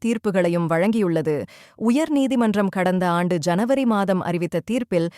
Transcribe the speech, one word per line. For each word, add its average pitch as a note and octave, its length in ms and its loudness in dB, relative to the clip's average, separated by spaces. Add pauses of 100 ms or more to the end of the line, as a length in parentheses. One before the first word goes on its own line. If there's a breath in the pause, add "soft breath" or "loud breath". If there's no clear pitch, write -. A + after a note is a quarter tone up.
தீர்ப்புகளையும் F3+ 640 0
வழங்கியுள்ளது. E3 720 0 (340 loud breath)
உயர் C4+ 340 0
நீதிமன்றம் A#3 580 2
கடந்த F#3 420 0
ஆண்டு F3 280 0
ஜனவரி A3 460 0
மாதம் G3 360 0
அறிவித்த F3 440 -4
தீர்ப்பில் G3 540 -2